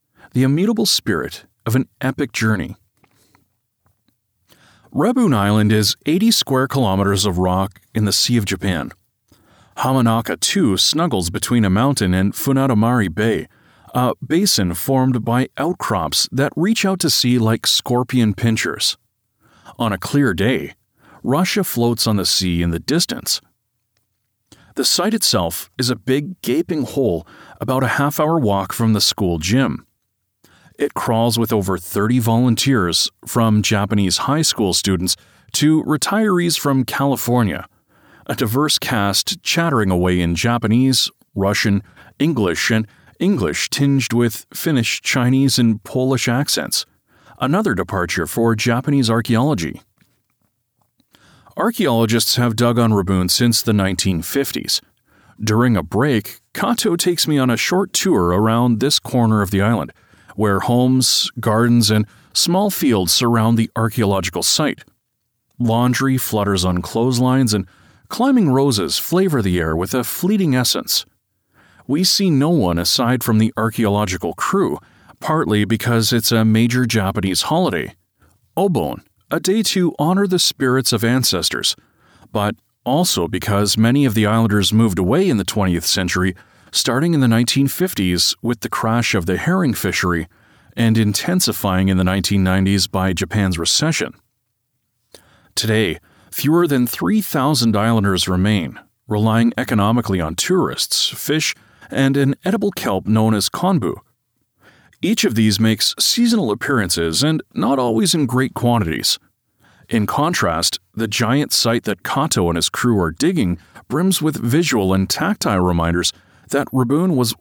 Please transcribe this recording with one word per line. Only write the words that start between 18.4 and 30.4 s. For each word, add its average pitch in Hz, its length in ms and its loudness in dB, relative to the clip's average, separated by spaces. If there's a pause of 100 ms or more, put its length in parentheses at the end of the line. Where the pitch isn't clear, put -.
On 113 140 0
a 87 60 -4
clear 139 340 0
day, 87 420 -2 (480)
Russia 175 400 0
floats 117 440 0
on 107 100 2
the 92 80 0
sea 87 380 0
in 85 80 0
the 85 80 -2
distance. - 600 -4 (1400)
The - 80 -2
site - 300 0
itself - 640 -2
is 123 120 -2
a 120 60 -2
big 135 460 -4
gaping 151 400 -2
hole 98 440 -2 (340)
about 131 220 -2
a 123 60 0
half-hour 151 500 0
walk 98 340 0
from 113 200 0
the 104 80 2
school 87 380 0
gym. 92 480 0 (920)